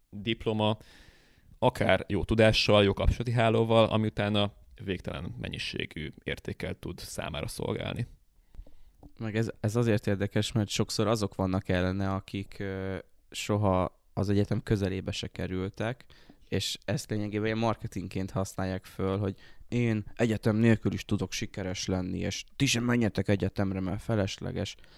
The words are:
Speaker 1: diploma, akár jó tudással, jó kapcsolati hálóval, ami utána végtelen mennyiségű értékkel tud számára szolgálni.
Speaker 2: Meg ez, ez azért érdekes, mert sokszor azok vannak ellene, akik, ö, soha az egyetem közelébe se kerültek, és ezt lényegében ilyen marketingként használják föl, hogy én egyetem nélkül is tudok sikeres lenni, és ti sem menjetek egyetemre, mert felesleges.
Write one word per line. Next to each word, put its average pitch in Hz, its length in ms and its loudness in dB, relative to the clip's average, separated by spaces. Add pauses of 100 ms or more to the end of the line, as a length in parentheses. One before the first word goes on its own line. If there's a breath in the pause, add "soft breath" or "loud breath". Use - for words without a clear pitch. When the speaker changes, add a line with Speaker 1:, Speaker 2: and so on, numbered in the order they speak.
(100)
Speaker 1:
diploma, 107 680 0 (800 loud breath)
akár - 500 2
jó 90 160 0
tudással, 110 600 6
jó 98 80 4
kapcsolati 117 400 0
hálóval, 113 520 6
ami 110 220 2
utána 104 460 0 (320)
végtelen - 560 -6
mennyiségű - 720 -8 (100)
értékkel - 560 -8
tud 85 200 -12
számára - 500 -8
szolgálni. - 580 -6 (1120 soft breath)
Speaker 2:
Meg 110 180 -6
ez, 110 140 0 (100)
ez 107 160 0
azért 117 300 2
érdekes, 101 460 0
mert 104 160 0
sokszor - 380 0
azok 107 280 0
vannak 95 340 0
ellene, 95 460 0
akik, 98 440 -8
ö, 95 380 -6 (340)
soha 98 720 2 (120)
az 98 160 0
egyetem 101 340 2
közelébe 92 500 0
se - 140 -8
kerültek, 92 800 -6 (440 loud breath)
és - 360 -2
ezt - 260 -4
lényegében 104 360 -2
ilyen 110 120 0
marketingként 101 720 -2
használják 95 540 -4
föl, 95 340 -2
hogy 98 180 -2 (320 loud breath)
én 117 360 0 (100)
egyetem 110 420 2
nélkül 110 360 6
is 95 120 -6
tudok 95 280 -2
sikeres 95 540 -6
lenni, 92 320 -2
és 92 260 -4 (120)
ti 139 100 2
sem 120 180 0
menjetek 120 440 2
egyetemre, 95 520 0
mert 92 220 -4
felesleges. 95 760 -4 (220 loud breath)